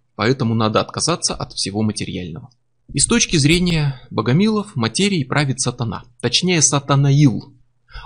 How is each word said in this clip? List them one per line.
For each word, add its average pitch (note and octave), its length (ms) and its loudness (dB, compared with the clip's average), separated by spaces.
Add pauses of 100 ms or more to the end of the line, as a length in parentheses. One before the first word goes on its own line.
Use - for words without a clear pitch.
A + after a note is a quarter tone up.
(160)
поэтому A#2 400 0
надо A2 260 2
отказаться - 540 -4
от - 180 -10
всего G2+ 300 -4
материального. F2+ 640 -6 (420)
И C#3+ 60 -6
с - 80 0
точки A3+ 320 0
зрения D#3 720 2
богомилов F#3 640 0
материей D3+ 500 0
правит C#3 360 -2
сатана, - 440 -6 (140)
точнее F3 440 0
сатанаил. C#3+ 880 2 (520)